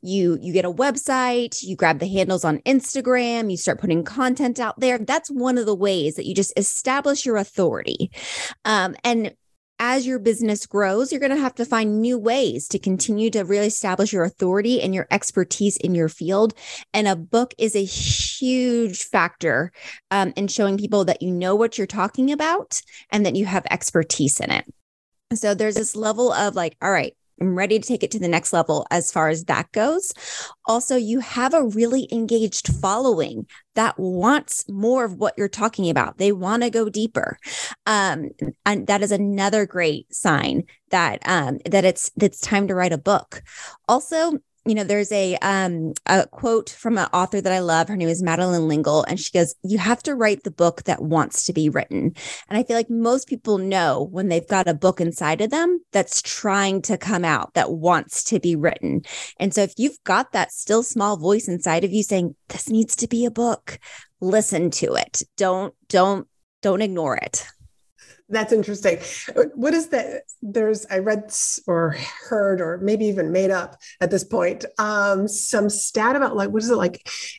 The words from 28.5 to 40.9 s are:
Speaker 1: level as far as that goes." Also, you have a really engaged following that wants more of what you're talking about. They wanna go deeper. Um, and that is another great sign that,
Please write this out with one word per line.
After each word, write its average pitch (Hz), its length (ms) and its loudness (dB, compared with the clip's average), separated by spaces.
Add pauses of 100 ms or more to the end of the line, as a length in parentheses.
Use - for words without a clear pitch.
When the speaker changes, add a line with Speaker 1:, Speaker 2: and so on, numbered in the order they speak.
Speaker 1:
level 160 380 2
as 170 220 0
far 160 180 2
as 160 160 -2
that - 260 0
goes." 302 400 0 (540)
Also, 240 300 0
you 233 240 0
have 254 340 -2
a 302 120 4
really 233 460 0
engaged 220 720 0
following 196 640 0 (300)
that 226 240 0
wants 190 680 0
more 226 380 0
of 185 100 -6
what 196 220 -2
you're 202 100 -2
talking 208 420 -2
about. 131 280 0
They 202 140 4
wanna 208 380 0
go 220 200 0
deeper. - 480 -4 (480)
Um, 190 440 0 (360)
and 202 220 0
that 202 140 4
is 208 100 0
another 202 540 2
great 165 480 -2
sign 151 500 2 (260)
that, 170 360 2